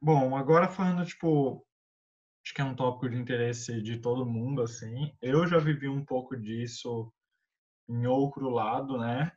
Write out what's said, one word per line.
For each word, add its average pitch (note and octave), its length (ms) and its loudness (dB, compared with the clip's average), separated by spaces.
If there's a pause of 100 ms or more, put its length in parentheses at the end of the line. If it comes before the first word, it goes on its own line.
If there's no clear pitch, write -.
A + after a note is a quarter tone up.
Bom, C3+ 360 4
agora D#3+ 320 6
falando, F3+ 360 0
tipo, D3+ 640 0 (760)
acho - 100 -12
que - 60 -4
é C#3+ 40 0
um C3 120 -4
tópico B2 340 -2
de A#2 60 -4
interesse A#2+ 680 -2
de A2+ 160 -6
todo B2 280 0
mundo, A#2+ 360 -2
assim. A#2 580 -6
Eu D3 260 4
já E3+ 120 4
vivi D3 300 2
um C#3 160 -2
pouco B2+ 320 -4
disso A#2 760 -6 (760)
em A#2+ 180 -2
outro C3+ 420 0
lado, B2+ 500 -2
né? B2 380 -2